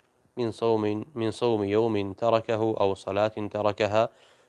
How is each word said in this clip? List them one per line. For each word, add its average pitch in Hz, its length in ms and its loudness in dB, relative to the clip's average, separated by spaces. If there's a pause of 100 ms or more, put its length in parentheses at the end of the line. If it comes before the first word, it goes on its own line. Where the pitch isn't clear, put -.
(360)
من 120 140 -4
صوم، 107 540 0 (100)
من 113 160 -2
صوم 110 340 0
يوم 101 480 0
تركه 113 680 0
أو 98 140 2
صلاة 101 340 0
تركها، 104 800 0 (400)